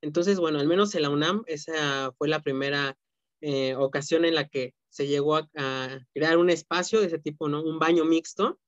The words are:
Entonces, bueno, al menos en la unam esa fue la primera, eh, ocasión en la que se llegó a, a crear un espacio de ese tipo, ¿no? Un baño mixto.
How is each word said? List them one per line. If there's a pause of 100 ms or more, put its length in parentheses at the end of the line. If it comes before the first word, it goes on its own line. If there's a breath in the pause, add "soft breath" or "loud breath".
Entonces,
bueno,
al
menos
en
la
unam
esa
fue
la
primera, (440)
eh,
ocasión
en
la
que (160)
se
llegó
a,
a (160)
crear
un
espacio
de
ese
tipo,
¿no?
Un
baño
mixto.